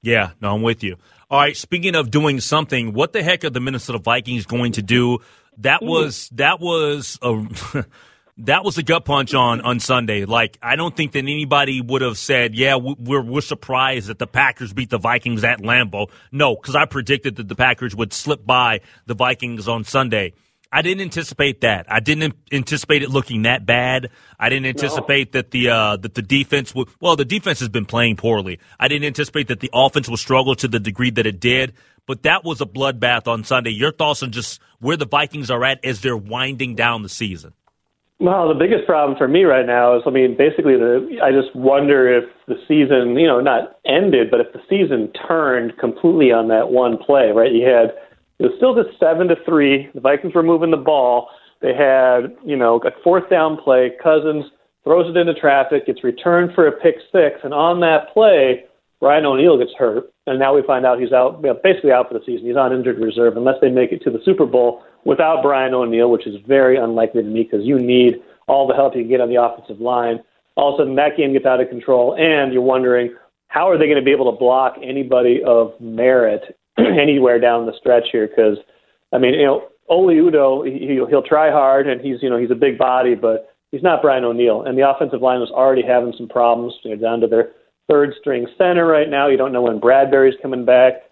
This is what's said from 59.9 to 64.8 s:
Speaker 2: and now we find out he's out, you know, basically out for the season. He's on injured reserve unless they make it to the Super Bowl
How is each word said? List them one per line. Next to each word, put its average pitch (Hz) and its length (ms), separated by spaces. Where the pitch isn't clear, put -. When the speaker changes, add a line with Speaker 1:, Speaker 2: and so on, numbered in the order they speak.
Speaker 2:
and 131 140
now 139 160
we 139 100
find 131 180
out 123 160
he's 123 120
out, 131 320
you 139 60
know, 120 140
basically 185 280
out 123 160
for 120 80
the 110 100
season. 117 220
He's 120 100
on 131 160
injured 127 240
reserve 113 400
unless 131 240
they 139 80
make 127 220
it - 140
to - 40
the 117 160
Super 160 220
Bowl 120 340